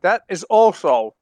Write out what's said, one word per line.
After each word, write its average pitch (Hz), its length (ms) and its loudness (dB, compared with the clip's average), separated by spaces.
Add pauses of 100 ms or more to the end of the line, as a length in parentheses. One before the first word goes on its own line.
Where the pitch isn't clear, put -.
That 214 280 -2
is 180 160 -10
also 151 760 0